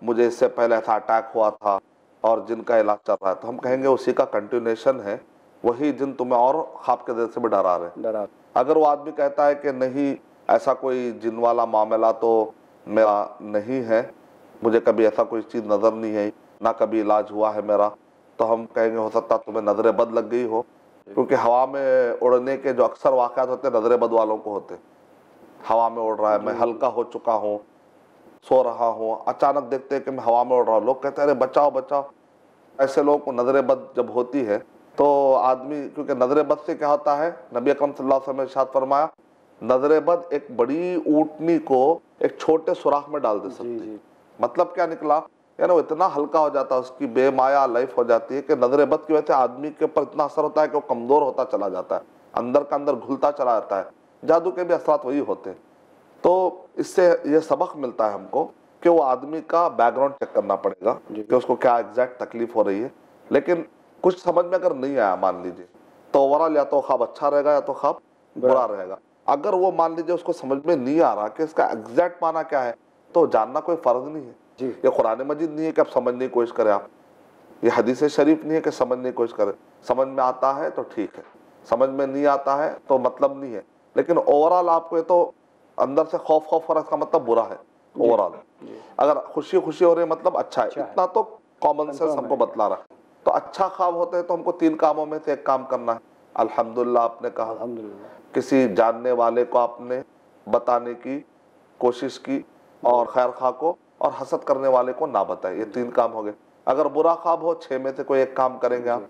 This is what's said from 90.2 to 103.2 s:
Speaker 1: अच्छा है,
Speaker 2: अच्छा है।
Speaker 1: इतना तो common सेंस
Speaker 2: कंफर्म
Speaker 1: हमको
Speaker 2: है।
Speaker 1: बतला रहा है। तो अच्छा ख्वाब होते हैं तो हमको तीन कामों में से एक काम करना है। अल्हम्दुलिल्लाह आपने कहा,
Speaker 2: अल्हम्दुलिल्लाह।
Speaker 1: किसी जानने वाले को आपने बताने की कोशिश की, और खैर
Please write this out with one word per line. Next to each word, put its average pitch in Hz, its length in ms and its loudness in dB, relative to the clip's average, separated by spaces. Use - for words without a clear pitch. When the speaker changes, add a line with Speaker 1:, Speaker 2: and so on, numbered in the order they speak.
Speaker 1:
अच्छा - 240 -2
है, - 60 2
Speaker 2:
अच्छा - 140 -8
है। 117 100 -8
Speaker 1:
इतना 185 140 0
तो 214 180 0
common 147 240 2
सेंस 143 140 -10
Speaker 2:
कंफर्म 156 180 0
Speaker 1:
हमको 135 180 -4
Speaker 2:
है। - 20 -4
Speaker 1:
बतला 110 300 0
रहा 92 100 -2
है। - 80 -16
तो - 60 2
अच्छा - 360 -2
ख्वाब 180 280 -2
होते 175 220 -2
हैं 175 100 -4
तो 175 60 -2
हमको 170 180 -4
तीन 165 240 2
कामों 156 300 2
में 151 140 -8
से 151 140 -2
एक 139 120 -8
काम 131 200 0
करना 120 260 -4
है। 113 80 -2
अल्हम्दुलिल्लाह 120 680 0
आपने 117 260 -4
कहा, 113 220 -8
Speaker 2:
अल्हम्दुलिल्लाह। 110 800 -14
Speaker 1:
किसी 131 400 2
जानने 117 380 2
वाले 120 340 2
को 123 120 0
आपने 123 460 -2
बताने 120 440 0
की 127 320 -10
कोशिश 123 380 -2
की, 135 280 -6
और 120 200 4
खैर 127 260 0